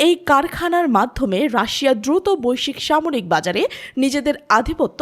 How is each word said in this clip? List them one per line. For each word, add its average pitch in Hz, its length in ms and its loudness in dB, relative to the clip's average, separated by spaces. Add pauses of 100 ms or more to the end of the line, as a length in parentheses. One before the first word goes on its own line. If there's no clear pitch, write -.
এই 349 80 4 (160)
কারখানার 339 580 0
মাধ্যমে 214 500 0 (100)
রাশিয়া 233 460 0
দ্রুত 277 320 0 (180)
বৈশ্বিক 254 340 -2 (100)
সামরিক 302 400 0
বাজারে 175 340 0 (340)
নিজেদের 277 400 0 (220)
আধিপত্য 254 440 -2